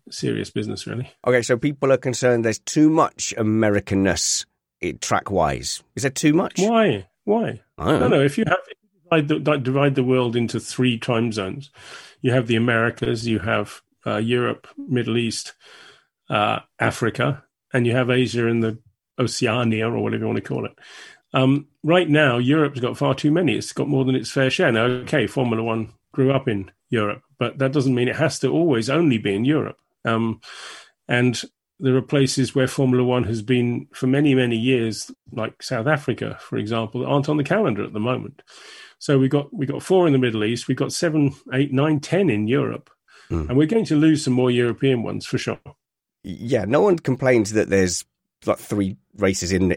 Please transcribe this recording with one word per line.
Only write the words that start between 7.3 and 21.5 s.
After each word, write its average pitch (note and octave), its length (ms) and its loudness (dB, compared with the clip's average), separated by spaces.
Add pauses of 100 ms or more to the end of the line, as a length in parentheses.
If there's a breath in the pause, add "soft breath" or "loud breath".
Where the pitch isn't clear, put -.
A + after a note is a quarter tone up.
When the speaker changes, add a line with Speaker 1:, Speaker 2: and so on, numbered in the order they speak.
Speaker 2:
I - 140 -6
don't D#3 80 2
Speaker 1:
No, - 80 2
Speaker 2:
know. E3+ 100 4
Speaker 1:
no, C3+ 60 4
if C#3+ 140 0
you A3+ 100 0
have, C#5+ 200 2
if - 140 -20
you - 220 -20
divide D#3+ 240 2
the, D3+ 120 0
di-, D3+ 180 0
divide C#3 380 2
the C3+ 80 2
world B2 320 2
into A#2 240 -2
three B2 380 -2
time A#2 340 -2
zones, G#2 400 -8 (500 loud breath)
you C3 100 0
have B2 160 2
the A#2 80 2
Americas, A#2 720 0
you A2 120 0
have, G#2 420 -4 (240)
uh, G#2+ 120 -2
Europe, A#2 500 -2 (100)
Middle A#2+ 400 -2
East, A#2 360 -4 (760 loud breath)
uh, G#2+ 300 0 (200)
Africa, A#2+ 640 -2 (300)
and B2 140 2
you A#2 60 2
have B2 160 2
Asia A#2+ 380 0
and A#2 160 2
the A2 140 -2 (420)
Oceania, A2+ 680 0
or A#2 120 -2
whatever A2 240 -2
you A2 40 -2
want A2 100 -2
to G#2+ 40 -6
call A#2+ 240 -6
it. - 80 -12 (600 loud breath)
Um, C#3 340 2 (160)